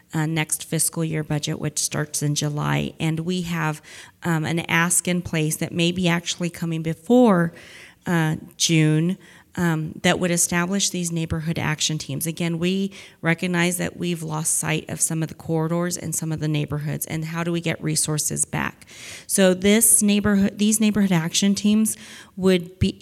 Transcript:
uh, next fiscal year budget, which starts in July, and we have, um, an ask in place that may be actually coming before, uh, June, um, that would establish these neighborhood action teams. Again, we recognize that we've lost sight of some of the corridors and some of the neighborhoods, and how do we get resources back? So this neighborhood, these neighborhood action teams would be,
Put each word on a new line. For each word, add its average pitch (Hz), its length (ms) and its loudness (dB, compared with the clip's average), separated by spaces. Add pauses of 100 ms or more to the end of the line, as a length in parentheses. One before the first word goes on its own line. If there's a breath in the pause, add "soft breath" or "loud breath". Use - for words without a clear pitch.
(120 loud breath)
uh, 156 140 0
next 156 380 -2
fiscal 165 400 -2
year 156 200 -4
budget, 151 340 -4
which 147 200 -6
starts - 440 -4
in 147 120 0
July, 147 680 -2
and 160 200 -2
we 180 220 -4
have, 160 400 -4 (400 loud breath)
um, 160 220 0
an 165 160 -2
ask 170 480 2
in 175 140 0
place 156 340 -2
that - 160 -4
may 170 200 2
be 180 160 0
actually 170 420 -2
coming 165 320 -4
before, 175 680 4 (540 loud breath)
uh, 160 300 2 (200)
June, 160 600 4 (400 loud breath)
um, 160 460 -2
that 180 160 4
would 180 120 0
establish 175 600 0
these 175 220 -4
neighborhood 165 460 -2
action 151 400 -2
teams. 165 280 -6
Again, 165 320 -4
we 190 340 -2 (300 loud breath)
recognize 175 540 0
that 175 200 -4
we've 175 260 -4
lost 160 360 -4
sight 156 300 -2
of 160 120 -6
some 160 220 -2
of 156 60 -4
the - 60 -12
corridors 170 600 -2
and - 180 -6
some 160 180 -4
of 156 80 -4
the 156 80 -2
neighborhoods, 147 580 -2
and 160 200 -6
how 165 180 -4
do 170 80 -2
we 170 80 0
get 170 220 -4
resources 151 600 -2
back? - 420 -6 (400 loud breath)
So 185 280 6
this 202 480 4
neighborhood, 202 560 2
these 214 220 2
neighborhood 208 320 4
action 170 420 2
teams 214 420 2 (400 loud breath)
would 185 420 2
be, - 240 0